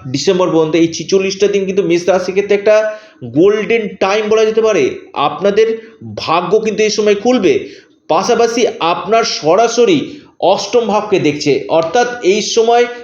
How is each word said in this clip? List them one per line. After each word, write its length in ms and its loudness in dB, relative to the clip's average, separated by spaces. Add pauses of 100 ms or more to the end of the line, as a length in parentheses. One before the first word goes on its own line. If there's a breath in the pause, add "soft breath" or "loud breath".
ডিসেম্বর 420 0
পর্যন্ত, 260 0
এই 120 4
ছিচল্লিশটা 600 -2
দিন 180 -2
কিন্তু 180 -2
মেষ 240 0
রাশির 240 0
ক্ষেত্রে 240 0
একটা 420 2 (260 loud breath)
গোল্ডেন 720 0
টাইম 340 0
বলা 160 4
যেতে 160 0
পারে। 340 0 (180)
আপনাদের 640 0 (360 loud breath)
ভাগ্য 440 0
কিন্তু 240 -2
এই 60 0
সময় 260 0
খুলবে। 540 0 (380 loud breath)
পাশাপাশি 600 0 (120)
আপনার 440 0
সরাসরি 960 0 (200 loud breath)
অষ্টম 480 0
ভাবকে 320 0
দেখছে, 500 0
অর্থাৎ 540 0
এই 180 2
সময় 440 2 (180)